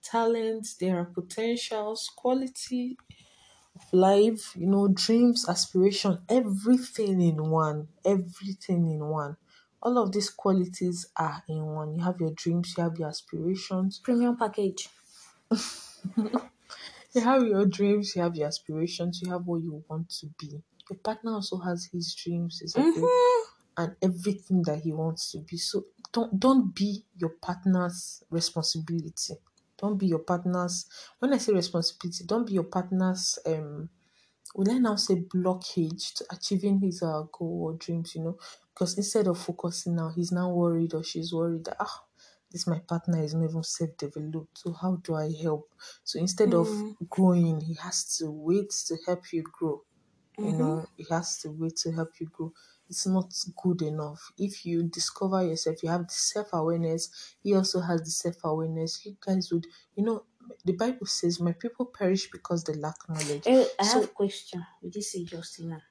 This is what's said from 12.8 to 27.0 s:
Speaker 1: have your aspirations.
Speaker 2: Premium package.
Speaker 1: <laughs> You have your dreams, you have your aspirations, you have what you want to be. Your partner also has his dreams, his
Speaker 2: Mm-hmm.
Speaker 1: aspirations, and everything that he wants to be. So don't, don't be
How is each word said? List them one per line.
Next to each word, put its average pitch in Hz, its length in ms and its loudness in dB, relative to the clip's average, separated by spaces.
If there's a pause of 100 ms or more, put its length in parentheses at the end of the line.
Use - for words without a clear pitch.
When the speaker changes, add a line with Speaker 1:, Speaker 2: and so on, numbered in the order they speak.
Speaker 1:
have 165 140 -2
your 156 100 -4
aspirations. 185 920 -4
Speaker 2:
Premium 240 360 2
package. 208 580 -2
Speaker 1:
<laughs> - 40 -20 (2250)
You 247 80 4
have 262 240 6
your 202 200 4
dreams, 202 480 2
you 180 80 0
have 170 140 0
your 151 120 0
aspirations, 175 760 -4
you 180 100 -4
have 180 140 -4
what 170 160 -2
you 156 260 -8
want 165 220 -6 (100)
to 151 60 -14 (120)
be. 147 240 -14 (260)
Your 190 100 -10
partner 220 340 -4
also 196 260 -4
has 175 340 -4
his 175 220 -6
dreams, 170 460 -4
his 165 160 -6
Speaker 2:
Mm-hmm. 277 100 6
Speaker 1:
aspirations, 494 600 6 (300)
and 170 260 -2
everything 185 640 2
that 156 160 0
he 160 120 -2
wants 160 400 -4
to - 80 -8
be. 165 160 -12
So - 280 -4 (280)
don't, 226 260 0
don't 254 360 6
be 202 300 -2 (120)